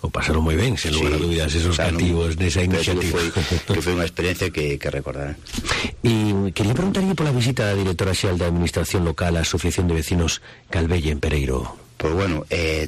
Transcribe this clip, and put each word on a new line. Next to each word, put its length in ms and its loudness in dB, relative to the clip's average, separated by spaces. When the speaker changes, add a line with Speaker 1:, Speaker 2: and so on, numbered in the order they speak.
Speaker 1:
O 80 -4
pasaron 320 0
moi 80 2
ben, 240 2
sen 160 -2
lugar 240 2
a 0 -
Speaker 2:
Sí, 80 0
Speaker 1:
dúbidas, 320 0
esos 240 2
Speaker 2:
claro, 160 2
Speaker 1:
cativos 400 2
nesa 240 0
Speaker 2:
pero 160 2
Speaker 1:
iniciativa. 400 0
Speaker 2:
foi, 100 0
que 80 2
foi 160 0
unha 80 0
experiencia 480 -2
que, 240 0
que 160 -6
recordarán. 480 -6
Speaker 1:
E 480 2
quería 240 0
preguntarlle 400 0
pola 160 0
visita 320 2
da 80 2
directora 400 0
xeral 240 0
da 160 0
Administración 560 0
Local 320 0
á 80 0
Asociación 400 0
de 80 2
Vecinos 480 0
Calvelle 400 0
en 160 -2
Pereiro. 560 -2
Speaker 2:
Pois 160 -2
bueno, 400 0
eh, 360 0